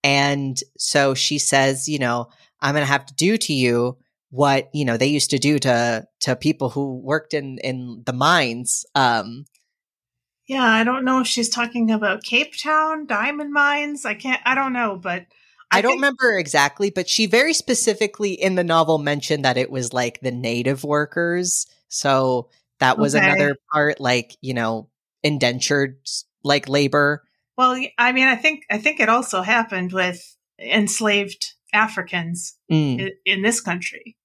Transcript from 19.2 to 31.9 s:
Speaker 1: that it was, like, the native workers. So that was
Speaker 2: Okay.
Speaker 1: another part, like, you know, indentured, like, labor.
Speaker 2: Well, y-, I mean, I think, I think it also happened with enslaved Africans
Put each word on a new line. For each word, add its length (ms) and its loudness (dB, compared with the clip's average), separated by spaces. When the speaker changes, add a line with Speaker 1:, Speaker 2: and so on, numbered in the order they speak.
Speaker 1:
that 120 2
it 140 -2
was, 220 -6
like, 280 -2
the 120 -4
native 520 -2
workers. 840 -2
So 640 0
that 180 4
was 160 2
Speaker 2:
Okay. 100 4
Speaker 1:
another 320 2
part, 280 2
like, 400 -2
you 140 -6
know, 360 -4
indentured, 760 0
like, 260 0
labor. 540 2
Speaker 2:
Well, 160 4
y-, 240 -6
I 160 2
mean, 140 2
I 100 4
think, 340 -2
I 80 -2
think 220 -2
it 80 4
also 340 0
happened 500 0
with 440 -4
enslaved 960 -2
Africans 840 -4